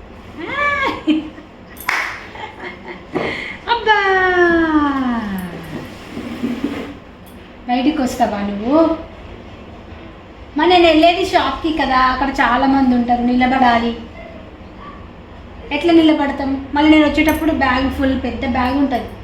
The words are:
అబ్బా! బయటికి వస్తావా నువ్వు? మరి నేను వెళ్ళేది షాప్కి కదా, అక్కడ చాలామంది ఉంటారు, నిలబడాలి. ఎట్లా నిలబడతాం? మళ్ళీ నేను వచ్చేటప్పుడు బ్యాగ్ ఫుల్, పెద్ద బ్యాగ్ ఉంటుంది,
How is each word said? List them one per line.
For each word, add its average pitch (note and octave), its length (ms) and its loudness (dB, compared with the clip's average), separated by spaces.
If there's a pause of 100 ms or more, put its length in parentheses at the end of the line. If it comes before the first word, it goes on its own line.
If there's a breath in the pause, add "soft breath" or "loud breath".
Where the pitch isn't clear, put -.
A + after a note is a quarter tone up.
(3750 loud breath)
అబ్బా! A4 260 2 (3750)
బయటికి C4 340 0
వస్తావా G#3 380 0
నువ్వు? B3 560 2 (1600)
మరి D#4 120 4
నేను F4 180 8
వెళ్ళేది E4+ 400 6
షాప్కి D4 460 0
కదా, C4 240 0
అక్కడ C4 320 2 (120)
చాలామంది C4 540 4
ఉంటారు, A#3+ 280 2
నిలబడాలి. B3 720 2 (1800)
ఎట్లా D#4+ 200 2
నిలబడతాం? D4 840 2
మళ్ళీ D4+ 160 6
నేను D4+ 200 6
వచ్చేటప్పుడు D#4 420 2
బ్యాగ్ C4 380 0
ఫుల్, C4 320 0
పెద్ద A#3+ 240 -4
బ్యాగ్ B3+ 300 0
ఉంటుంది, C4 320 0 (160)